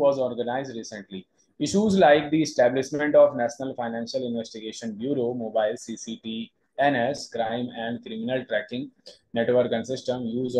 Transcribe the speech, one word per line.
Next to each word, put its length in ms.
was 240
organized 500
recently। 440
Issues 400
like 320
the 140
establishment 760
of 180
National 400
Financial 480
Investigation 720
Bureau, 400
mobile 460
सीसीटीएनएस, 1500
crime 360
and 180
criminal 480
tracking 320
network 440
and 100
system, 460
use 260